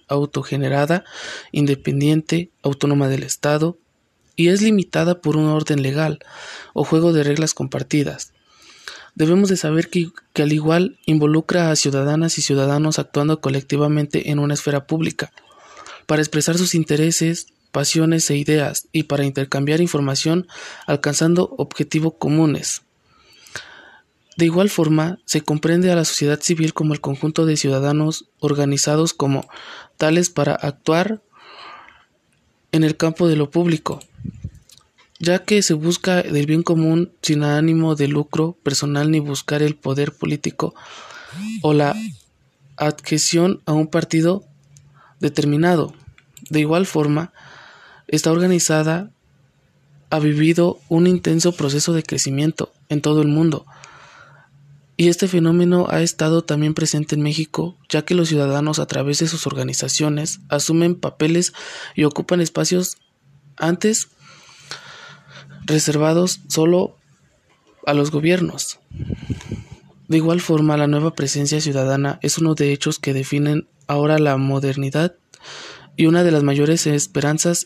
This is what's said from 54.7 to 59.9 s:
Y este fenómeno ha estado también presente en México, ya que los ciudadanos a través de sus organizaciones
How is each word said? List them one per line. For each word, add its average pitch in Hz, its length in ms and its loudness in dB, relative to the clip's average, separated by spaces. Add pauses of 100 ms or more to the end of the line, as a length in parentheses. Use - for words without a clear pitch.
Y 170 100 4
este 175 220 2
fenómeno 175 600 4
ha 160 120 0
estado 165 420 0
también 151 300 -2
presente 151 420 -2
en 147 60 0
México, 156 560 -4 (100)
ya 151 160 -2
que 180 120 0
los 170 120 2
ciudadanos 147 520 0
a 147 60 -2
través 143 340 -2
de 165 100 0
sus 160 180 -6
organizaciones 139 1000 -4